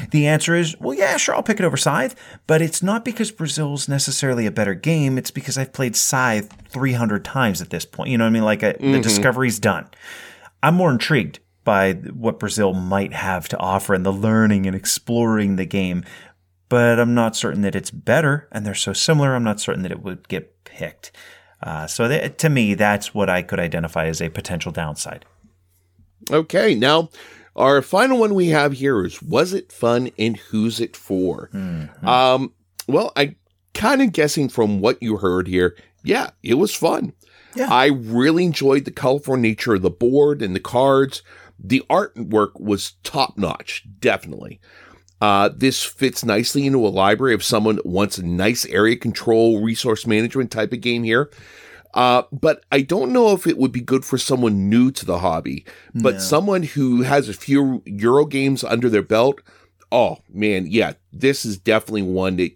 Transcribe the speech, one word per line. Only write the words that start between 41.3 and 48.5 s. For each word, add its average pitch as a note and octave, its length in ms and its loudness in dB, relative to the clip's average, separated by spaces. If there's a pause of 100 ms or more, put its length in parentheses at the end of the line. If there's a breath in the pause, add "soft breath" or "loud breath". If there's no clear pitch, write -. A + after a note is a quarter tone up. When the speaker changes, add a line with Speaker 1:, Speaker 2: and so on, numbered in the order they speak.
Speaker 2:
The A#2 320 -2
artwork G#2+ 720 0
was G2+ 320 -4 (100)
top-notch, - 840 -4 (140)
definitely. G2 600 -4 (600 soft breath)
Uh, G#2 360 4
this C3 260 0
fits - 420 -4
nicely A#2 420 0
into C3 200 2
a - 20 2
library G#2 460 2
if G2 80 -2
someone G#2+ 420 0
wants F#2+ 340 -2
a F#2 60 -8
nice F#2 420 0